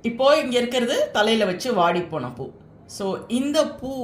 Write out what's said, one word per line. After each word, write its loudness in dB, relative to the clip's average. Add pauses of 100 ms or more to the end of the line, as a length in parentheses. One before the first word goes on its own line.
(100)
இப்போ 0 (180)
இங்க -2
இருக்கிறது 0 (220)
தலையில 4
வச்சு -6 (120)
வாடி 2 (120)
போன -4
பூ. -8 (500)
So -6 (340)
இந்த 0 (220)
பூ -8 (120)